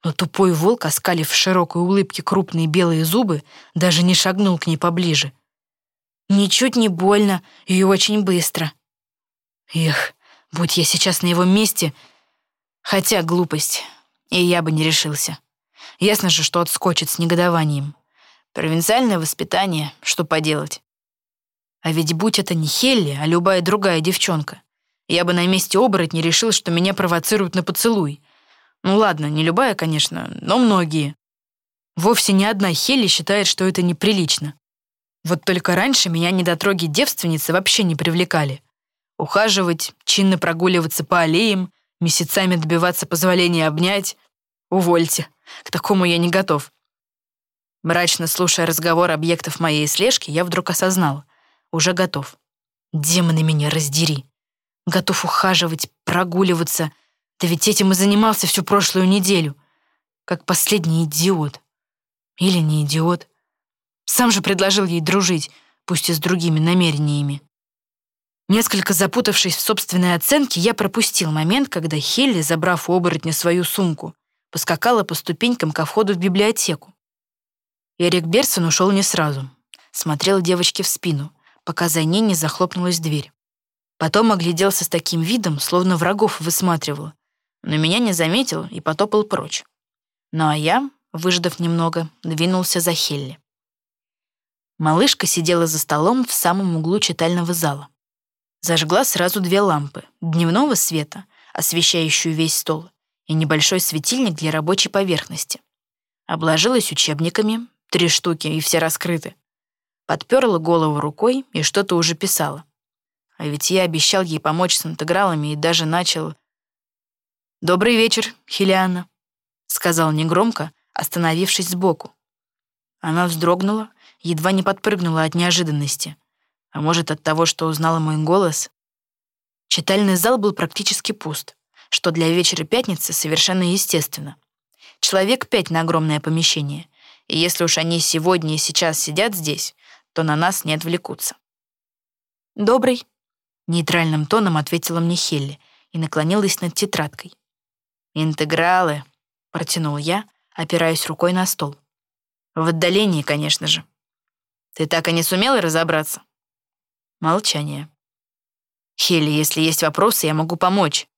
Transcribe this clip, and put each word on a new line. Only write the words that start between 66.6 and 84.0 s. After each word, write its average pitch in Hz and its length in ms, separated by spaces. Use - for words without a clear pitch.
Несколько 202 440
запутавшись 202 640
в - 60
собственной 180 560
оценке, 269 440
я 220 140
пропустил 196 560
момент, 175 380
когда 160 300
Хелли, 233 420
забрав 165 500
у 175 40
оборотня 165 380
свою 175 300
сумку, 170 520
поскакала 202 540
по 170 100
ступенькам 202 560
ко 156 140
входу 202 300
в 175 40
библиотеку. 196 720
Эрик 175 260
Берсон 175 400
ушёл 180 260
не 196 140
сразу. 147 440
Смотрел 180 480
девочке 180 420
в - 60
спину — 147 440
пока 170 240
за 160 140
ней 175 200
не 208 120
захлопнулась 175 640
дверь. 151 320